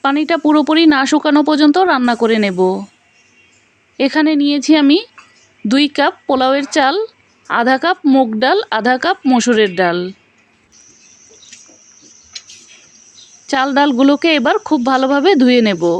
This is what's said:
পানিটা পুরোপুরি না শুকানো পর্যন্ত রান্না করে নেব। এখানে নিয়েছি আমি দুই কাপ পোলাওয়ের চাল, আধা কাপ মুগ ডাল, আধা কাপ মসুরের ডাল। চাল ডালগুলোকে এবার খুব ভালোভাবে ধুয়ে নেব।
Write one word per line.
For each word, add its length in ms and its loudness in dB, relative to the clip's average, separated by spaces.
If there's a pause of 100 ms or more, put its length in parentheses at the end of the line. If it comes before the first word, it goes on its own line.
পানিটা 340 -2
পুরোপুরি 480 0
না 200 4
শুকানো 380 0
পর্যন্ত 400 2
রান্না 320 0
করে 240 0
নেব। 200 -2 (1400)
এখানে 360 0
নিয়েছি 400 -2
আমি 220 4 (680)
দুই 200 2 (100)
কাপ 180 0 (120)
পোলাওয়ের 480 -2
চাল, 220 0 (540)
আধা 280 0
কাপ 280 -2
মুগ 240 2 (100)
ডাল, 180 0 (140)
আধা 260 -2
কাপ 280 -4
মসুরের 500 0
ডাল। 220 -2 (3500)
চাল 240 -2
ডালগুলোকে 600 2
এবার 300 0
খুব 220 -4
ভালোভাবে 500 0
ধুয়ে 260 2
নেব। 220 -2 (160)